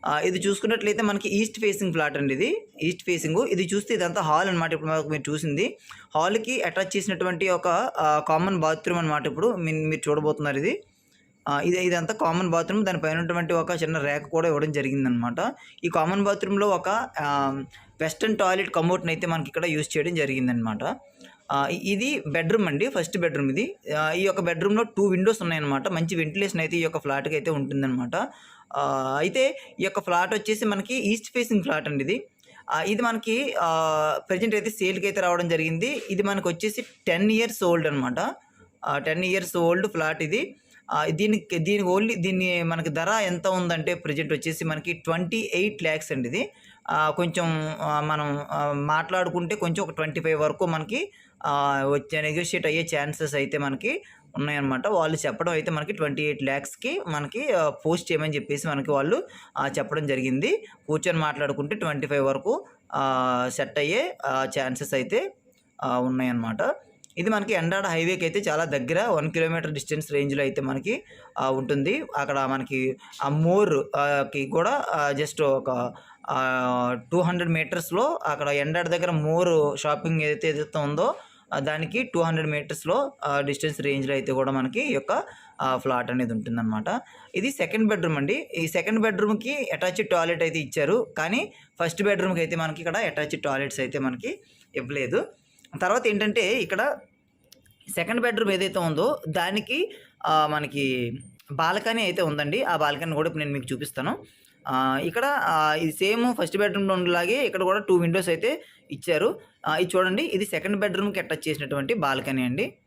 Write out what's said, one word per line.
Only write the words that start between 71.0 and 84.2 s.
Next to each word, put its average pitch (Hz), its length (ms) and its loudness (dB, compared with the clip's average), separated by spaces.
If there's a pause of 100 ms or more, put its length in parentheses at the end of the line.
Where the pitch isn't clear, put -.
ఆ, 131 120 0
ఉంటుంది. 139 540 0 (120)
అక్కడ 143 220 0
మనకి 131 580 -2 (260)
ఆ 139 60 0
మోర్, 165 680 4
ఆ, 143 380 2
కి 139 120 -2
కూడా, 190 440 0
ఆ, 147 200 0
just 143 320 -2
ఒక, 131 500 0 (380)
ఆ, 131 80 0 (720)
టూ 175 80 4
హండ్రెడ్ 175 300 0
మీటర్స్‌లో 170 760 0
అక్కడ 147 240 0
ఎండాడ 156 400 0
దగ్గర 175 220 2
మోర్ 156 680 4
షాపింగ్ 156 440 0
ఏదైతే, 151 260 0
ఏదైతే 151 300 -2
ఉందో, 151 360 0 (380)
ఆ, 143 60 -2
దానికి 156 440 -2
టూ 170 200 0
హండ్రెడ్ 160 260 2
మీటర్స్‌లో, 151 640 -2 (120)
ఆ, 143 160 2
డిస్టెన్స్ 143 400 -2
రేంజ్‌లో 139 340 0
అయితే 135 180 0